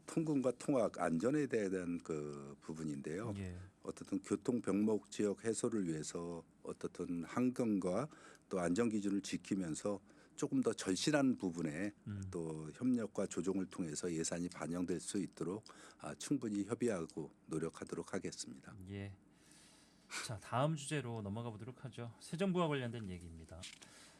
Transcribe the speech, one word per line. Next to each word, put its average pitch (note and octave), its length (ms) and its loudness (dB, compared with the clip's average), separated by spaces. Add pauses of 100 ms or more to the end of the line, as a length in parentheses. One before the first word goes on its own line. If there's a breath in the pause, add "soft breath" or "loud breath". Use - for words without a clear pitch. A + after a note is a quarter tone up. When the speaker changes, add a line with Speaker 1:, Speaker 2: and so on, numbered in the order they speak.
Speaker 1:
통근과 C#3+ 520 2
통학, A#2+ 420 2
안전에 A2 460 4
대한 F#2 560 2
그 D2 580 -4
부분인데요. D#2 760 -4
Speaker 2:
예. F#2 180 -4 (260)
Speaker 1:
어떻든 F#2+ 380 -4
교통 A2+ 400 0
병목 G#2 500 2
지역 G#2 340 0
해소를 A2+ 420 2
위해서 E2+ 560 -2 (200)
어떻든 F2 640 -4
환경과 A2+ 840 2 (400 loud breath)
또 F#2+ 120 0
안전 A#2 280 4
기준을 G2+ 340 2
지키면서 F#2+ 800 -2 (360 loud breath)
조금 C#3 260 2
더 A#2 100 4
절실한 C3 640 4
부분에 E2+ 560 0 (160)
Speaker 2:
음. G2+ 220 -4
Speaker 1:
또 D#2+ 440 -4
협력과 A#2 520 0
조정을 F#2 400 0
통해서 F2 460 -2
예산이 E2+ 360 0
반영될 E2+ 520 0
수 - 180 -4
있도록, F#2+ 460 -2 (360 loud breath)
아, D2+ 160 -6
충분히 A2+ 480 0
협의하고 F2+ 680 0 (160)
노력하도록 D#2+ 680 -4
하겠습니다. - 640 -6 (160)
Speaker 2:
예. G2 220 -6 (1120 loud breath)
자, G#2+ 140 -6
다음 D3 360 4
주제로 B2 460 -4
넘어가 A2 280 -2
보도록 A2+ 340 -10
하죠. A#2+ 360 -8
새 - 160 -10
정부와 F3+ 320 4
관련된 A#2+ 400 0
얘기입니다. E2+ 520 -10 (600 loud breath)